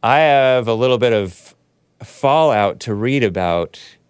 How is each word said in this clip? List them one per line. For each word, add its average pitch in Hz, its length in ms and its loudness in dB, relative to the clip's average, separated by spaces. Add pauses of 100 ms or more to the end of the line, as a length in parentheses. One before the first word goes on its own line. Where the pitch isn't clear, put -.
I 123 180 2
have 131 460 2
a 113 80 0
little 123 240 0
bit 120 140 2
of 101 420 -6 (480)
fallout 135 800 0
to 113 140 -8
read 123 300 -2
about 87 560 -4 (300)